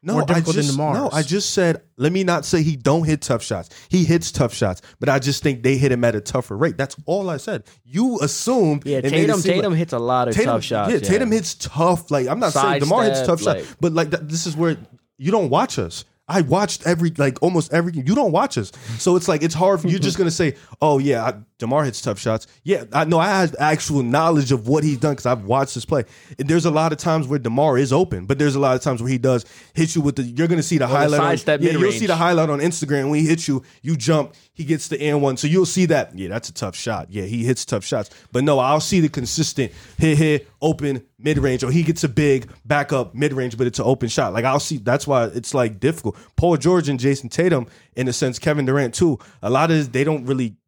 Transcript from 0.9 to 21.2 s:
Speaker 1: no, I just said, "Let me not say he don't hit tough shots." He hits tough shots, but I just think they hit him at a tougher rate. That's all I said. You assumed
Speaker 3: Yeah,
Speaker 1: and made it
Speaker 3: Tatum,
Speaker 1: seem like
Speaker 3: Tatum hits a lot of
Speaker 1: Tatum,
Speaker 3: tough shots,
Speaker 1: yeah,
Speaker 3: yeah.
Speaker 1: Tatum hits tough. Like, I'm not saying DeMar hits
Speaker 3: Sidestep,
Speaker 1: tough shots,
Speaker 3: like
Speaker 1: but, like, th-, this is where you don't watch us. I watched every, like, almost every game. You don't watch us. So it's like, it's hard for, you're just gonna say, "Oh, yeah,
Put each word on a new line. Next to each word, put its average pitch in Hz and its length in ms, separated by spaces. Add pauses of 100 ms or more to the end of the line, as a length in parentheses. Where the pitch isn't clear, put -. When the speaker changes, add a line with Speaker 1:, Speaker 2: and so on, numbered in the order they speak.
Speaker 1:
no, 269 140
I 156 120
just 175 260
said, 170 320 (140)
"Let 143 160
me 190 100
not 175 220
say 165 180
he 151 140
don't 139 280
hit 156 180
tough 117 200
shots." 92 280 (180)
He 180 160
hits 165 260
tough - 240
shots, 95 280 (180)
but 127 80
I 139 100
just 135 240
think 123 220
they 135 120
hit 135 140
him 120 140
at 117 100
a 107 60
tougher - 360
rate. 135 220
That's 135 160 (120)
all 190 220
I 156 100
said. 151 260 (200)
You 208 360
assumed 156 680
Speaker 3:
Yeah, 139 120
Speaker 1:
and 131 120
made 160 140
it - 20
Speaker 3:
Tatum, 208 140
Speaker 1:
seem 180 100
like 180 120
Speaker 3:
Tatum 190 120
hits 165 200
a 120 40
lot 123 300
of 110 80
Speaker 1:
Tatum, 220 180
Speaker 3:
tough 113 100
shots, 104 280
Speaker 1:
yeah, - 60
Speaker 3:
yeah. - 100
Speaker 1:
Tatum 214 240
hits 220 240
tough. 170 560
Like, 131 160
I'm 170 100
not 202 140
saying 139 260
DeMar 165 240
hits 208 160
Speaker 3:
Sidestep, 131 80
Speaker 1:
tough 170 160 (140)
shots, 87 120
Speaker 3:
like - 120
Speaker 1:
but, 170 120
like, 160 200
th-, 170 100
this 160 240
is 156 100
where 165 200 (420)
you 139 140
don't 190 180
watch 196 300
us. 85 240 (240)
I 180 120
watched 175 480
every, 170 280
like, 139 240
almost 170 320
every 170 200
game. 151 120
You 185 120
don't 240 160
watch 208 260
us. 101 140 (260)
So 180 160
it's 180 140
like, 156 160
it's 165 100
hard 185 260
for, 190 60
you're 180 140
just 180 180
gonna 180 140
say, 165 240 (260)
"Oh, 147 160
yeah, 135 260